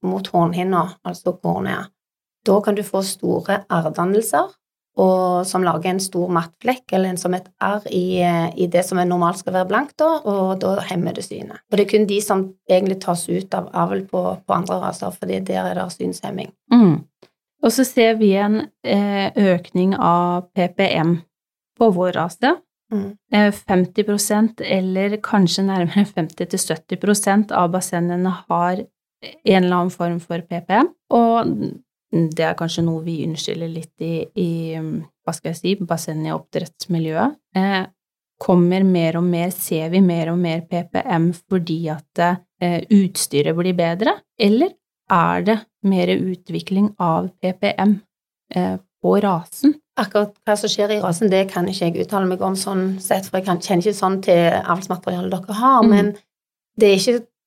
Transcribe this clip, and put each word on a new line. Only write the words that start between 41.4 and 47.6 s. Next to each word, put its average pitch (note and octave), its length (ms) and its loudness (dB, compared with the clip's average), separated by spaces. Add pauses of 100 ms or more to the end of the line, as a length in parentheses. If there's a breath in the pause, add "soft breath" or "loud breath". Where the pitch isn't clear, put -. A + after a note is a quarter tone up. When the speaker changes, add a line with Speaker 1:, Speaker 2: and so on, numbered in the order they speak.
Speaker 2:
at, D#3 300 -8 (420)
eh, F3 200 0 (100)
utstyret D#3+ 640 2
blir F3 180 0
bedre, F3+ 400 0 (260)
eller A3+ 300 4 (400)
er F3 320 2
det G#3+ 180 2 (240)
mer F#3 240 2
utvikling F#3 920 -2
av F3 300 0 (120)
P F#3 120 -2
P G3+ 240 -2